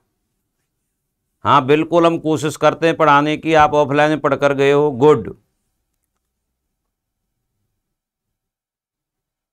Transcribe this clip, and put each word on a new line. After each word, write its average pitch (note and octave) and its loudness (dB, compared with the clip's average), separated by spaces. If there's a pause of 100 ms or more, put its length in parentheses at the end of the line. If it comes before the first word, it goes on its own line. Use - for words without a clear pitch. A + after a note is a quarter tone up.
(1400)
हाँ B2+ 0
बिल्कुल D#3 0
हम E3 -2
कोशिश D3+ -6
करते D3+ -2
हैं D#3+ -2
पढ़ाने D3+ 2
की, D#3 -4
आप D3+ 2
ऑफलाइन D3 0
में D#3 -4
पढ़कर C#3+ -2
गए C#3 0
हो, D3 0
गुड। B2 2 (4000)